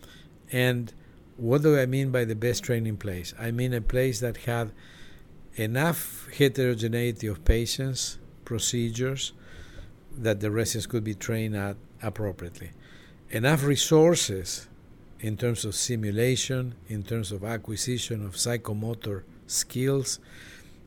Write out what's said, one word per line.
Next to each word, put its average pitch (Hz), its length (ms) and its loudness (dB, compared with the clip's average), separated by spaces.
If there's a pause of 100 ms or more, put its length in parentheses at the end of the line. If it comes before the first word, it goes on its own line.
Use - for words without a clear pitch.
(520)
And 123 420 2 (440)
what 123 240 4
do 151 180 8
I 131 60 4
mean 135 260 2
by 123 140 2
the 113 100 -2
best 117 280 0
training 110 340 0
place? 90 420 -6
I 113 120 -4
mean 123 220 0
a 120 80 0
place 127 380 2
that 120 180 -2
had 117 340 -2 (840)
enough 127 720 -2 (100)
heterogeneity 120 920 2
of 95 180 -6
patients, 123 760 2 (240)
procedures, 120 880 -2 (840)
that 110 280 2
the 107 100 0
residents 110 360 0
could 113 180 -2
be 107 100 -2
trained 110 400 -2
at 101 220 -2 (260)
appropriately. 98 680 -6 (580)
Enough 135 340 2
resources 143 1040 4 (540)
in 107 160 -4
terms 120 260 0
of 104 100 -4
simulation, 120 1000 0 (140)
in 107 140 -4
terms 110 280 -4
of 98 140 -6
acquisition 110 800 -4
of 95 80 -8
psychomotor 113 920 -2 (240)
skills, 131 720 0 (680)